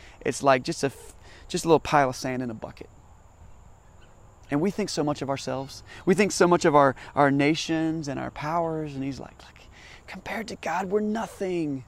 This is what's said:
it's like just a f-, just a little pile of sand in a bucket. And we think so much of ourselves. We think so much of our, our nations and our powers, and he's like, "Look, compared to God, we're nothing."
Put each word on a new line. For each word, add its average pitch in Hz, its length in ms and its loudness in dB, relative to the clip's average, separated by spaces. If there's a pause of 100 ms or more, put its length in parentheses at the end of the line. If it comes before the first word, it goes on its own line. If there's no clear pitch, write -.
(220)
it's - 220 -4
like 135 180 4
just 165 220 -6
a 139 40 0
f-, - 280 -10 (340)
just 175 160 -6
a - 20 -2
little 156 120 6
pile 143 300 2
of 127 60 -6
sand 127 260 -6
in 123 80 -6
a 117 40 -8
bucket. - 360 -14 (1600)
And 143 120 0
we 196 100 0
think 202 180 -4
so 165 140 -4
much 147 180 -2
of 135 80 -8
ourselves. 135 540 -8 (220)
We 190 100 4
think 196 160 4
so 180 160 4
much 175 180 4
of 147 100 6
our, 139 200 6 (200)
our 143 140 6
nations 160 800 0
and 135 120 -6
our 123 120 -8
powers, 156 640 -4
and 135 80 -6
he's 135 160 -8
like, - 200 -16
"Look, - 280 -20 (400)
compared 202 400 -10
to 196 80 -12
God, 175 300 -4
we're 202 160 0
nothing." 185 880 -4